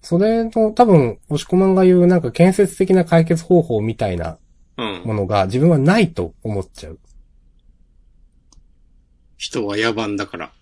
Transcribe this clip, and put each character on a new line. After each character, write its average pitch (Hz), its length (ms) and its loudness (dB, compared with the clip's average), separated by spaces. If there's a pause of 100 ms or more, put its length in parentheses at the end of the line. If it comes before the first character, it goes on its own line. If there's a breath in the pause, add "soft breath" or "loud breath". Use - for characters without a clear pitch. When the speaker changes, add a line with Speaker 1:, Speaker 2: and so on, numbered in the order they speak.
Speaker 1:
そ 170 160 -2
れ 226 260 0
の、 220 280 -2
多 247 140 2
分、 143 320 2 (100)
押 147 100 -4
し - 80 -8
込 180 100 -2
ま 190 100 2
ん 190 80 2
が 190 100 2
言 185 140 4
う、 175 80 4
な 180 100 4
ん 170 40 2
か 123 120 -8
建 185 220 4
設 196 240 0
的 190 160 0
な 180 100 2
解 165 220 2
決 165 180 -2
方 175 180 4
法 113 200 -2
み 110 140 -4
た 104 140 -4
い 87 60 -4
な 82 220 -8 (380)
も 110 360 -8
の 101 140 -4
が、 101 160 0
Speaker 2:
う 92 40 0
ん。 - 20 -6
Speaker 1:
自 113 100 -4
分 151 100 4
は 160 100 4
な 165 200 2
い 220 140 0
と 87 300 -8
思 104 180 -6
っ 92 100 -10
ち - 160 -20
ゃ 80 40 -16
う。 - 80 -18 (2500)
Speaker 2:
人 - 300 -8
は 101 100 -6
野 110 180 0
蛮 104 220 -6
だ 98 100 -6
か 92 100 -16
ら。 80 260 -12